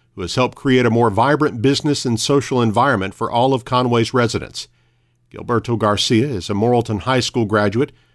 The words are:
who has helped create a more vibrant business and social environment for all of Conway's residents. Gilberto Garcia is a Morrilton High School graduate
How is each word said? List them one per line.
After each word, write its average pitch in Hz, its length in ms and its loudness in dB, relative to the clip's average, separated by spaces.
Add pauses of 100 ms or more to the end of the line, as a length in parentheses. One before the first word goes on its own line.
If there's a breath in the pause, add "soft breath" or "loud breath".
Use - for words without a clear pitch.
(160)
who 98 80 -10
has 87 100 -8
helped 123 220 0
create 127 280 2
a 120 60 4
more 117 220 2
vibrant 127 500 0
business 139 420 0
and 117 160 -2
social 139 400 0
environment 113 540 2
for - 160 -6
all 131 240 0
of 123 120 -4
Conway's 120 500 0
residents. - 520 -4 (640)
Gilberto 113 480 -4
Garcia 110 480 2
is 117 240 -6
a 104 40 -2
Morrilton 113 480 0
High 127 180 0
School 120 260 -2
graduate 104 460 0 (240)